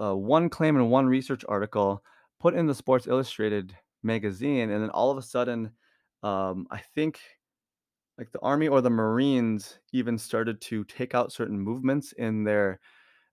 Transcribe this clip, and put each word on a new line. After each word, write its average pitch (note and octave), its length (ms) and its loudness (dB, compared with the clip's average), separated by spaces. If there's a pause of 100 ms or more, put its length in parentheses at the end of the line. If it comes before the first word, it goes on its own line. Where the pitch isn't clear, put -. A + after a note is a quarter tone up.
uh, G2+ 140 0
one C#3+ 340 4
claim D#3 280 2
in A#2+ 120 4
one C3 160 6
research C3 420 0
article G2+ 560 0 (360)
put E3+ 160 2
in E3+ 100 2
the C#3+ 80 2
Sports B2+ 320 2
Illustrated G#2+ 680 -2 (260)
magazine, A2+ 680 -2
and G#2 100 -2
then A2 80 -4
all B2 220 2
of C3+ 80 -4
a - 20 -10
sudden, A#2+ 500 -4 (520)
um, F#2+ 480 -2
I G#2+ 80 -10 (160)
think, D#3 240 -2 (1000)
like, A#2 140 -16
the - 80 -10
Army C#3+ 280 2
or C3+ 140 4
the B2 80 2
Marines A2+ 880 2 (160)
even A#2+ 240 0
started A2+ 440 -2
to G#2+ 240 -4
take - 280 -6
out A#2+ 200 0
certain G#2 260 -4
movements C3 540 -2
in A2 300 -2
their, G#2 360 2 (540)